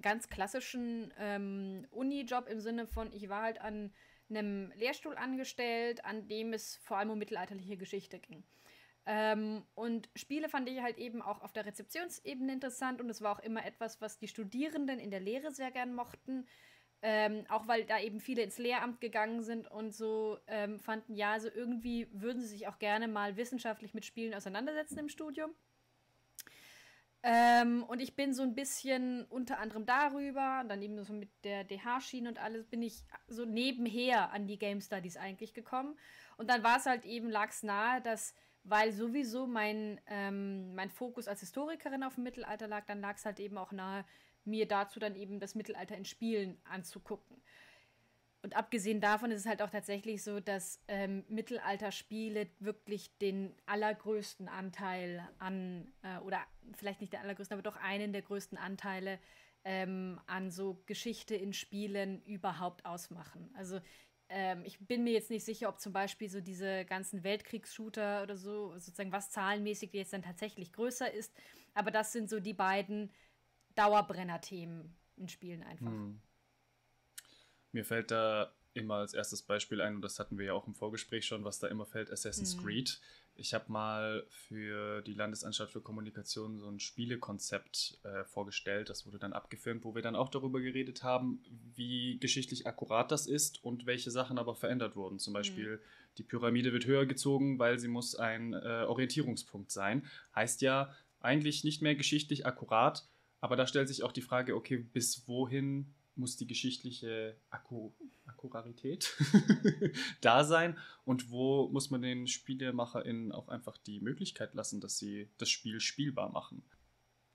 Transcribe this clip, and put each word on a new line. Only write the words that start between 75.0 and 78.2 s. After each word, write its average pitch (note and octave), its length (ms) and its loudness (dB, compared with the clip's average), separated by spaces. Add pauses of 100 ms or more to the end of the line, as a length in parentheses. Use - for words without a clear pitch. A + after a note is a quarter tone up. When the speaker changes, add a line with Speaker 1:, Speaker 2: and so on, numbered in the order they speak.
Speaker 1:
in F#3 120 -8
Spielen F3 340 -10
einfach. D#3+ 280 -8
Speaker 2:
Hm. G#2 300 -6 (1500)
Mir A2+ 120 -2
fällt A2+ 260 0
da A2 420 4 (200)